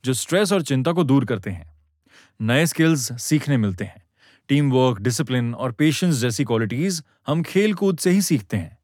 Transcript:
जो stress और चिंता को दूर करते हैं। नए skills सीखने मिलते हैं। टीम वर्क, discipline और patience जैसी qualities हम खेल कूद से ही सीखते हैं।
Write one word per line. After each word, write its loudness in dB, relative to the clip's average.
जो 0
stress 0
और 0
चिंता -2
को 0
दूर 4
करते -6
हैं। -14
नए 2
skills 0
सीखने 0
मिलते 0
हैं। -16
टीम 2
वर्क, 4
discipline -2
और -6
patience 0
जैसी -2
qualities -2
हम -2
खेल 0
कूद 0
से 0
ही 4
सीखते -2
हैं। -6